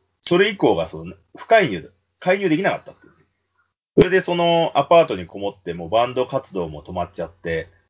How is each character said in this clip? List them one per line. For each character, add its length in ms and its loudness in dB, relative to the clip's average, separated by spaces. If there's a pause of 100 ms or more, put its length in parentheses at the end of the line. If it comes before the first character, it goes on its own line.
(220)
そ 160 2
れ 120 4
以 80 -8
降 180 2
が 120 -4
そ 160 -14
の、 120 -14 (200)
不 120 -20
介 220 4
入、 220 -8 (280)
介 200 0
入 100 -2
で 80 2
き 60 -4
な 80 0
か 60 -4
っ 60 -16
た 80 -20
っ 40 -20
て 80 -20
言 80 -20
う 20 -20
ん 40 -20
で 20 -20
す。 80 -20 (680)
そ 60 6
れ 80 4
で、 120 2
そ 140 -4
の 400 2
ア 100 2
パ 160 6
ー 60 4
ト 80 -4
に 100 -8
こ 140 -18
も 100 -4
っ 120 -14
て、 120 -8
も 140 -10
う 20 -12
バ 160 2
ン 80 -10
ド 140 -2
活 260 -8
動 160 -6
も 140 -14
止 80 -18
ま 140 -6
っ 60 -20
ち 120 -10
ゃ 40 -8
っ 40 -20
て、 380 -8 (200)